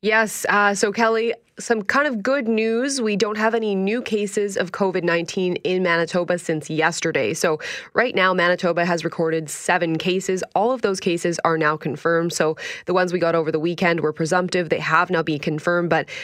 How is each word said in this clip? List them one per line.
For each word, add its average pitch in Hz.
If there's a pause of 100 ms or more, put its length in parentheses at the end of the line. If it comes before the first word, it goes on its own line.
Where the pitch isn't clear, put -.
Yes, 214
uh, 202
so 202
Kelly, 226 (240)
some 220
kind 269
of 233
good 262
news. 226
We 214
don't 214
have 220
any 220
new 196
cases 208
of 180
covid 185
nineteen 170
in 185
Manitoba 170
since 160
yesterday. 156
So 160 (360)
right 240
now, 185
Manitoba 175
has 175
recorded 160
seven 175
cases. 185 (100)
All 208
of 254
those 196
cases 170
are 165
now 156
confirmed. 165
So 160 (300)
the 180
ones 180
we 180
got 165
over 160
the 156
weekend 170
were 151
presumptive. 180
They 160
have 160
now 165
been 151
confirmed, 175
but 160 (160)